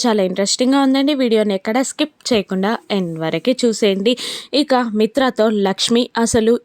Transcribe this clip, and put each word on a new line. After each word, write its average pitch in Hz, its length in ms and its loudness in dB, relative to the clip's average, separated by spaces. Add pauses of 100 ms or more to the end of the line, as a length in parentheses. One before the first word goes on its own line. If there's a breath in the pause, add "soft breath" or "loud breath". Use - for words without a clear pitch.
చాలా 214 160 2
ఇంట్రెస్టింగ్‌గా 202 600 0
ఉందండి. 277 320 2
వీడియోని 214 400 2
ఎక్కడ 220 260 -2
స్కిప్ - 520 -4
చేయకుండా 190 460 0 (120)
ఎండ్ 175 280 -2
వరకే 160 460 -2
చూసేయండి. 214 520 0 (380 loud breath)
ఇక 285 200 0
మిత్రతో 226 760 0
లక్ష్మి, 220 680 0
"అసలు 226 480 2